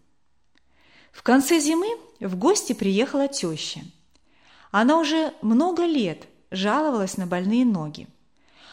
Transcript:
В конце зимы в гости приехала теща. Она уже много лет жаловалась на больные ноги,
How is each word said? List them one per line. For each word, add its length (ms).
В 100
конце 380
зимы 360
в 160
гости 380
приехала 560
теща. 540
Она 260
уже 420
много 440
лет 420
жаловалась 680
на 120
больные 360
ноги, 440